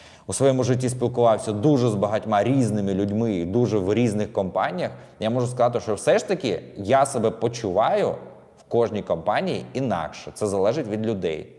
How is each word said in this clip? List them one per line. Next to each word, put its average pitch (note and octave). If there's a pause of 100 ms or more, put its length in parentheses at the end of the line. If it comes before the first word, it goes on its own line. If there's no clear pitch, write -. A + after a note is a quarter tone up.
(260)
у F#2+
своєму C3
житті B2
спілкувався A#2+
дуже B2
з G#2+
багатьма G#2
різними G#2+
людьми G2+
і F2
дуже G#2+
в F#2+
різних G#2+
компаніях, G#2+ (300)
я G#2+
можу B2
сказати, A#2+
що G#2+
все D#3
ж A#3
таки C3 (140)
я B2+
себе A2+
почуваю A#2+ (440)
в -
кожній G#2+
компанії G#2
інакше. F#2
Це A#2
залежить G#2
від A2
людей. F2+